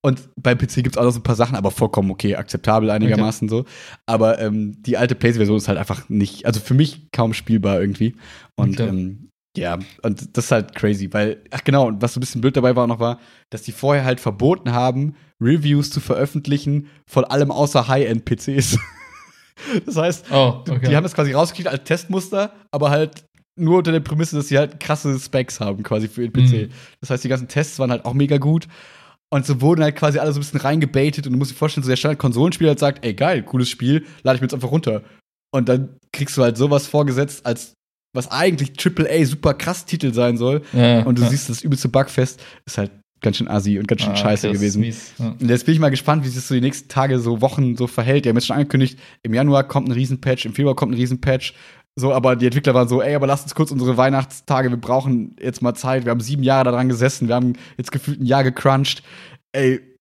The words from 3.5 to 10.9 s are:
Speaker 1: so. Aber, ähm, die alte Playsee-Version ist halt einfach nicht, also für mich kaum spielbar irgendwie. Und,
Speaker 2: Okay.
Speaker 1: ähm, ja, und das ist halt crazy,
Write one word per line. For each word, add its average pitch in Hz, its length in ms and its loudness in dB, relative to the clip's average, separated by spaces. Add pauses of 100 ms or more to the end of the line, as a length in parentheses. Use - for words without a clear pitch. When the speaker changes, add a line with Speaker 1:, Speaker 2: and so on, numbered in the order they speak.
Speaker 1:
so. - 20 -8 (400)
Aber, 113 340 2
ähm, 107 420 -4
die 123 160 0
alte 120 180 2
Playsee-Version 110 420 2
ist 104 100 -2
halt 101 100 0
einfach 95 320 -6
nicht, 101 360 -2
also 113 140 0
für 113 140 -2
mich 143 380 2
kaum 113 220 0
spielbar 101 480 0
irgendwie. 101 340 -2 (400)
Und, 120 240 0
Speaker 2:
Okay. 113 100 -2
Speaker 1:
ähm, 95 400 -6 (260)
ja, 87 220 -4 (240)
und - 340 -6
das 120 100 -2
ist - 60 -2
halt 110 220 0
crazy, 101 400 -2